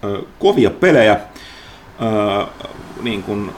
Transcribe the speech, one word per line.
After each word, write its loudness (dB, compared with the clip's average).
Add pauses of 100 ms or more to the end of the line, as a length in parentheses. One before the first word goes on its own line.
ö, -6 (160)
kovia 4
pelejä. 4 (1200)
Ö, -6 (560)
niin -6
kuin -6